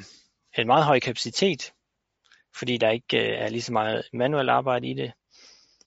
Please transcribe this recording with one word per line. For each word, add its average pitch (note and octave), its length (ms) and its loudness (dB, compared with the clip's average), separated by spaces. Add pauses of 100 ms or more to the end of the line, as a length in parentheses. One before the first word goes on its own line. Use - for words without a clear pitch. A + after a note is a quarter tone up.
(580)
en A#2 100 0
meget D3 180 6
høj C#3+ 140 6
kapacitet, C3+ 760 -4 (800)
fordi B2 220 -4
der A2+ 120 4
ikke, A#2+ 280 0
øh, A2+ 220 0
er A2+ 100 -4
lige A#2 120 -6
så B2 120 -8
meget A2 400 -2
manuelt C3 360 0
arbejde B2+ 380 0
i C3 60 -6
det. C3 180 -6 (760)